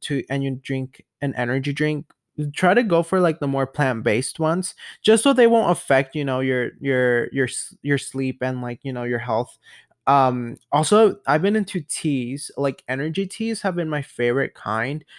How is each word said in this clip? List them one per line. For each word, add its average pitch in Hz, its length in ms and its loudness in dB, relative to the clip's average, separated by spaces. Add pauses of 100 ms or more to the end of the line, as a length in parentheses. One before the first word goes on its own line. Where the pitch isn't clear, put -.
to, 139 260 -4
and 139 120 -2
you 135 100 -2
drink 131 540 -8 (140)
an 139 140 -2
energy 131 400 -2
drink, 151 320 -2 (480)
try 180 200 4
to 247 100 4
go 170 200 2
for, 190 160 0
like, 170 200 2
the 143 80 -2
more 135 200 0
plant-based 117 720 0
ones, 165 340 -2 (280)
just 220 220 4
so 277 100 6
they 240 140 6
won't 226 240 4
affect, - 440 0
you 151 80 -4
know, 131 160 -2
your, 131 400 0
your, 127 540 2
your 131 140 0
s-, - 340 -10
your 143 160 0
sleep 131 440 -6
and, 127 200 -4
like, 123 220 -8
you 131 100 -6
know, 123 100 -6
your 120 160 -2
health. 120 380 -4 (500)
Um, 127 500 2 (140)
also, 202 540 4
I've 151 160 2
been 202 140 2
into 196 260 -4
teas, 139 760 -4
like, 139 300 -2
energy 156 380 -4
teas 220 380 -6
have 185 120 -2
been 170 140 -4
my 147 140 -4
favorite 123 500 -2
kind. 120 500 -4 (160)